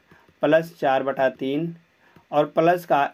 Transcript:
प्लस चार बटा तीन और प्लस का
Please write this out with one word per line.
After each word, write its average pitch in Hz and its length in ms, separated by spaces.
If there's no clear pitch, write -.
प्लस 165 360
चार 135 240
बटा 131 280
तीन 151 440
और 151 160
प्लस 170 380
का 143 280